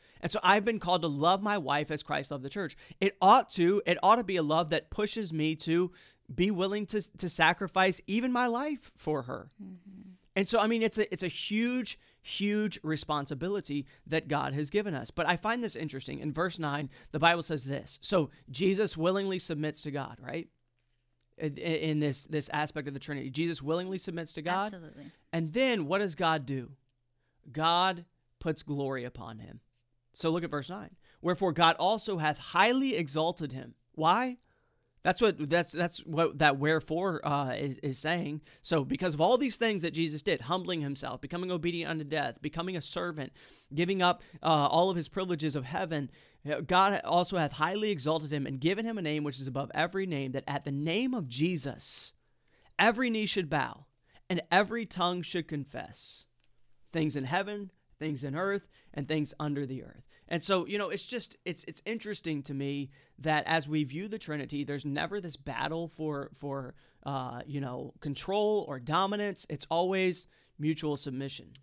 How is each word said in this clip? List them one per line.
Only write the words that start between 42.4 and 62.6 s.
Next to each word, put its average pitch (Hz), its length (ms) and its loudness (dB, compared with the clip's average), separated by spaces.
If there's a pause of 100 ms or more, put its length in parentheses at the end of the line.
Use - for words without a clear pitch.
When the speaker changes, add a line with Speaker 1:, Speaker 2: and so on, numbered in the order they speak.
Speaker 1:
becoming 165 340 -4
a 156 60 -4
servant, 170 500 -6 (440)
giving 180 260 2
up, 180 220 4 (180)
uh, 156 60 0
all 160 420 6
of 175 80 0
his 160 100 -4
privileges 160 480 -2
of 131 100 -4
heaven, 156 440 -2 (420)
uh, 147 100 0
God 185 440 4
also 180 320 2
hath 151 140 2
highly 208 400 0
exalted 151 420 -2
him 139 140 -2
and 135 120 -6
given 196 260 0
him 226 120 -4
a 185 60 -4
name 151 200 -2
which 135 160 -6
is 135 80 -8
above 135 280 -4
every 180 320 0
name, 139 240 -2
that 131 160 -4
at 143 180 -4
the 143 60 -4
name 170 420 0
of 170 160 -4
Jesus, 139 840 -4 (680)
every 233 320 4
knee 214 160 0
should 165 240 -2
bow 135 340 -2 (460)
and 170 100 0 (100)
every 208 360 4
tongue 180 340 0
should 165 260 -4
confess, - 800 -10 (640)
things 156 240 0
in 131 100 -4
heaven, 196 460 -2 (280)
things 147 240 -6
in 139 120 -6
earth, 196 320 -2 (260)
and 143 140 -6
things 151 320 0
under 143 260 -2
the 131 180 -8
earth. - 200 -20 (260)
And 165 140 -4
so, 185 220 2
you 202 120 -2
know, 196 120 -2
it's 190 160 -6
just, - 400 -8
it's, - 240 -6
it's - 160 -12
interesting 202 580 -4
to 143 100 -8
me 139 360 -4 (280)